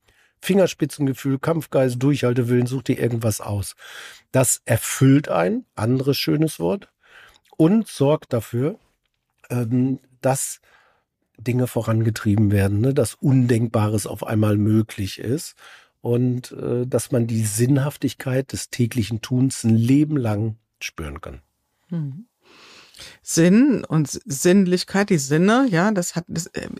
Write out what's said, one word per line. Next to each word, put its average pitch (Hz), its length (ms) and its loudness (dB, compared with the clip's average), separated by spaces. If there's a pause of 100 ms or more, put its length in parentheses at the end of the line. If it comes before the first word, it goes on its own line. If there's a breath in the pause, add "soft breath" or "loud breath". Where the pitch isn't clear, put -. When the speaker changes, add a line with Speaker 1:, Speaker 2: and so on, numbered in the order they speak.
(420)
Speaker 1:
Fingerspitzengefühl, 143 960 0
Kampfgeist, 135 640 0
Durchhaltewillen, 123 640 2
such 123 160 -6
dir 123 160 -2
irgendwas 117 420 -2
aus. 101 360 -6 (560 loud breath)
Das - 320 0
erfüllt 135 640 2
ein, 202 360 0 (120)
anderes 131 420 0
schönes 156 400 -2
Wort, 175 300 -4 (680 soft breath)
und 196 300 4
sorgt - 460 0
dafür, 127 440 -4 (720)
ähm, 127 500 0 (200)
dass - 400 -4 (800 soft breath)
Dinge 123 300 -2
vorangetrieben 110 800 0
werden, 101 300 2
ne, 131 120 2
dass 135 220 0
Undenkbares 117 920 2
auf - 180 -10
einmal 110 300 2
möglich 107 640 0
ist 135 340 -6 (460 loud breath)
und, 123 500 -2
äh, 123 380 -4
dass - 240 -2
man 117 160 0
die 113 160 0
Sinnhaftigkeit 131 1080 -2
des - 200 -10
täglichen 113 500 -2
Tuns 127 420 -2
ein 113 140 4
Leben 143 400 4
lang 110 400 -2 (240)
spüren 73 400 -10
kann. - 220 -16 (480)
Speaker 2:
Mhm. 160 360 -8 (920 loud breath)
Sinn 202 640 4
und 151 240 0
S-, - 160 -10
Sinnlichkeit, 185 880 2
die 180 80 4
Sinne, 180 520 2
ja, 180 200 2
das 185 240 -4
hat, 170 140 -6
das, 170 180 -8
äh, - 220 -10 (120)